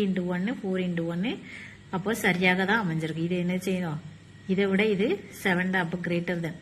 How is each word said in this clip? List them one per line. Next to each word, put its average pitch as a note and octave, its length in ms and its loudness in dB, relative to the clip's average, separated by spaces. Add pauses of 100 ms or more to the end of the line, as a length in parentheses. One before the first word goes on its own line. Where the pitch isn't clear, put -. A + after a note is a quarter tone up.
into F#3 160 0 (120)
ஒண்ணு, F#3+ 260 0
ஃபோர் F#3 260 -2
into E3+ 180 0 (100)
ஒண்ணு. G#3 180 -2 (640)
அப்போ G3+ 180 0 (100)
சரியாக F#3 460 4
தான் A3+ 140 4
அமைஞ்சிருக்கு. D#3+ 440 0
இது F3+ 160 0
என்ன F3+ 120 0 (100)
செய்யணும்? F3+ 340 -2 (540)
இதை G3 160 4
விட G3 140 4 (100)
இது G3 140 2 (340)
செவன் F#3 320 2
தான், F#3 120 2
அப்போ F3+ 200 -4
greater E3+ 400 0
than. D3+ 160 -6